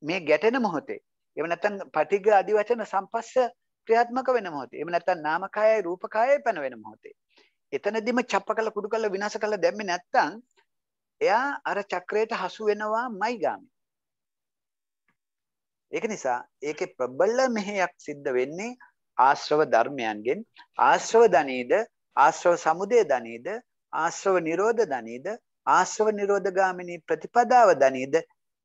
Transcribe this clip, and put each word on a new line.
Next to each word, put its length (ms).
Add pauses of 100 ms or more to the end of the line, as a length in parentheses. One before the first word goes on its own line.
මේ 180
ගැටෙන 400
මොහොතේ, 380 (380)
එහෙම 120
නැත්නම් 260 (140)
පටිඝ 400
ආදි 240
වචන 320
සම්පස්ස 480 (540)
ක්‍රියාත්මක 420
වෙන 200
මොහොතේ, 300
එහෙම 120
නැත්නම් 300
නාම 280
කායයි 320
රූප 260
කායයි 360
පැන 180
වෙන 160
මොහොතේ. 360 (600)
එතනදිම 480
චප්ප 280
කළ, 220
කුඩු 180
කළ, 200
විනාශ 280
කළ 200
දැම්මේ 320
නැත්නම් 500 (840)
එයා 400
අර 200
චක්‍රයට 500
හසු 340
වෙනවාමයි 720
ගාමි. 300 (2250)
ඒක 140
නිසා 340 (200)
ඒකේ 340
ප්‍රබල 460 (100)
මෙහෙයක් 480
සිද්ධ 340
වෙන්නේ 400 (460)
ආශ්‍රව 480
ධර්මයන්ගෙන්. 720 (380)
ආශ්‍රව 500
ධනීද, 440 (460)
ආශ්‍රව 400
සමුදය 460
ධනීද, 440 (460)
ආශ්‍රව 460
නිරෝධ 460
ධනීද, 420 (400)
ආශ්‍රව 440
නිරෝධ 400
ගාමිනී 500
ප්‍රතිපදාව 720
ධනීද, 400 (500)